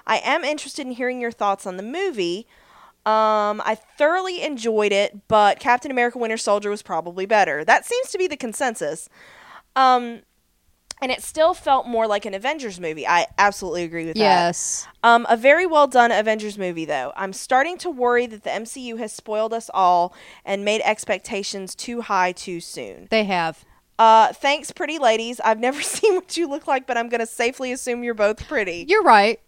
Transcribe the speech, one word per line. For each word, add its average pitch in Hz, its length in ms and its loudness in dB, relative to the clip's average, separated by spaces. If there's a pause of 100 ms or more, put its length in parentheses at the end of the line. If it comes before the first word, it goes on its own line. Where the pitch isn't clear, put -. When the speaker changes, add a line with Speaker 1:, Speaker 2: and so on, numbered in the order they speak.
Speaker 1:
I 220 140 0
am 302 240 -2
interested 285 420 -8
in 254 80 -10
hearing 254 260 -6
your 233 120 -6
thoughts 202 340 -4
on 185 120 -8
the 190 60 -10
movie. 226 640 -6 (600)
Um, 214 600 2
I 220 100 -2 (220)
thoroughly 359 460 0
enjoyed 220 480 0
it, 202 380 -2
but 208 300 4
Captain 262 320 0
America 240 260 -2
Winter 220 200 -4
Soldier 208 320 0
was 208 120 -6
probably 175 440 -6
better." 190 380 2
That 220 220 4
seems 508 260 -4
to 415 60 -6
be 370 100 0
the 294 100 -8
consensus. 226 720 -6 (680)
Um, 247 440 2 (800)
and 254 100 -2
it - 100 -4
still 320 320 2
felt 277 340 0
more 226 200 0
like 208 180 -2
an 202 80 -8
Avengers 226 460 -6
movie. 156 280 -6
I 170 200 4 (100)
absolutely 190 460 0
agree 165 240 -6
with 160 80 -8
that. 214 40 -2
Speaker 2:
Yes. 175 680 2 (160)
Speaker 1:
Um, 233 260 6
a 233 80 6
very 285 280 6
well 302 220 4
done 247 240 4
Avengers 214 460 0
movie, 175 280 -6
though. 139 300 -4
I'm 190 180 -8
starting 285 460 0
to 359 100 -8
worry 247 360 0
that 214 180 -14
the - 100 -8
M 208 120 -8
C 262 220 -16
U 226 100 -10
has 233 160 -10
spoiled 220 400 -6
us 226 200 -8
all 180 400 2 (300)
and 196 220 -6
made 214 180 0
expectations 196 920 -4
too 240 260 -10
high 185 320 0
too 180 260 -12
soon. 101 500 -14
Speaker 2:
They 220 160 0
have. 175 380 -4 (360)
Speaker 1:
Uh, 220 340 8
thanks, 285 380 -2
pretty 311 280 -6
ladies. 233 400 0
I've 220 200 2
never 262 220 -2
<laughs> - 120 -6
seen 415 220 2
what 359 200 -6
you 330 140 -2
look 285 180 -6
like, 269 200 0
but 240 100 -2
I'm 233 100 -2
gonna 233 180 -2
safely 247 460 -4
assume 240 320 -6
you're 240 100 -4
both 214 360 0
pretty. 185 400 -4
Speaker 2:
You're 415 140 4
right. 220 440 6